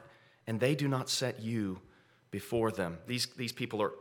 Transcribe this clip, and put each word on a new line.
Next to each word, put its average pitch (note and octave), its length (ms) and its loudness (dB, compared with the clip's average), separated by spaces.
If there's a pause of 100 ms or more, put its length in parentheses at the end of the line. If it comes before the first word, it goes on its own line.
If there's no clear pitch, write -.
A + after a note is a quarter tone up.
(480)
and A2+ 120 0
they C3+ 160 6
do D3 120 0
not C3 220 0
set - 300 0
you A2 420 -2 (480)
before A2 420 0
them." E2+ 360 -2
These, B2 180 0 (120)
these A#2+ 160 -4
people A#2 280 -2
are G#2 200 2